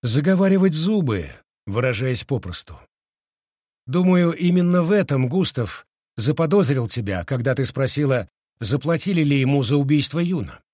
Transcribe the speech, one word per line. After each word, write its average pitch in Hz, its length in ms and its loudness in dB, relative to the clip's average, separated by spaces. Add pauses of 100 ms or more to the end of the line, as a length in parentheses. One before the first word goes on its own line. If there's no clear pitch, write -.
Заговаривать 185 720 2
зубы, 151 560 -2 (360)
выражаясь 120 580 -2
попросту. - 560 -8 (1040)
Думаю, 175 480 2
именно 175 500 2
в 165 80 0
этом 143 360 2
Густав 127 600 -4 (280)
заподозрил 143 720 0
тебя, 98 380 -4
когда 127 300 -2
ты 131 100 -2
спросила, 131 640 -2 (300)
заплатили 156 640 0
ли 143 160 2
ему 135 240 2
за 127 140 0
убийство 143 420 0
Юна. 170 420 -4 (120)